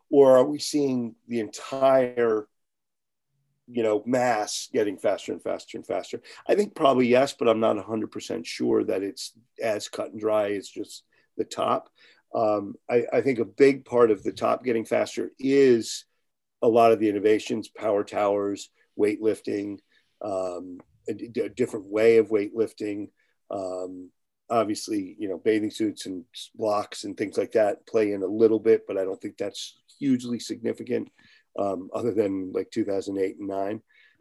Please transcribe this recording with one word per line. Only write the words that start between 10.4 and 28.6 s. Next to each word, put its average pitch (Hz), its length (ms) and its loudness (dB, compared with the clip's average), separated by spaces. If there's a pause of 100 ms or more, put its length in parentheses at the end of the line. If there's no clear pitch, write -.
as 98 160 -6
just - 360 -14 (320)
the - 80 -4
top. - 440 -4 (440)
Um, 107 440 -2 (120)
I, 120 240 2
I 127 100 2
think 120 180 0
a 113 40 0
big 135 400 4
part 120 280 4
of 98 100 0
the - 100 -4
top 113 300 -2
getting 113 220 -2
faster 110 560 -2
is 135 640 4 (580)
a 120 60 4
lot 117 240 6
of 104 80 2
the 107 80 2
innovations, 104 600 0
power 104 360 -2
towers, 101 680 -2 (260)
weightlifting, 104 840 -2 (440)
um, 92 560 -8 (300)
a 113 60 -6
d-, 110 260 -8
a 104 80 -4
different 110 380 -4
way 110 320 6
of 104 100 4
weightlifting. 104 800 -4 (420)
Um, 92 600 -10 (380)
obviously, 104 720 -2
you 104 100 -8
know, 90 100 -6
bathing 107 320 0
suits - 360 -6
and 92 180 -10 (100)
s-, - 200 -18
blocks 104 500 -4
and 101 120 -10
things 107 220 -6
like 98 140 -4
that 107 340 0
play 107 260 0
in 98 100 -4
a 92 40 -4
little 110 320 4
bit, 110 280 2